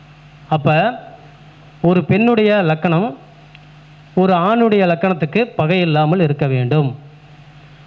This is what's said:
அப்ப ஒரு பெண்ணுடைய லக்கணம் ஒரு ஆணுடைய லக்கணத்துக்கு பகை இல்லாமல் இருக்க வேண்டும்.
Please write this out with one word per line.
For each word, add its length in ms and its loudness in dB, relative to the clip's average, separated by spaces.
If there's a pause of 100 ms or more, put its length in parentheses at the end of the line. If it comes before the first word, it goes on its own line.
(480)
அப்ப 500 0 (840)
ஒரு 220 2
பெண்ணுடைய 520 2
லக்கணம் 580 0 (1000)
ஒரு 180 2
ஆணுடைய 440 2
லக்கணத்துக்கு 680 0
பகை 360 -2
இல்லாமல் 400 0
இருக்க 260 -2
வேண்டும். 500 -2 (920)